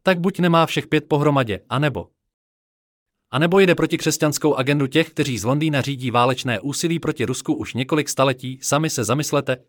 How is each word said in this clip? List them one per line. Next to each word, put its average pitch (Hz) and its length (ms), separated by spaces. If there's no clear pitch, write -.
tak 185 160
buď 180 200
nemá 170 260
všech 156 220
pět 151 200
pohromadě, 139 520
anebo, 123 380
anebo 170 280
jde 180 160
proti 160 220
křesťanskou 151 580
agendu 139 320
těch, 156 220
kteří 131 280
z 92 60
Londýna 147 380
řídí 127 300
válečné 123 480
úsilí 160 400
proti 151 260
Rusku 131 280
už - 200
několik 143 360
staletí. 131 520
Sami 151 280
se 151 140
zamyslete, 139 540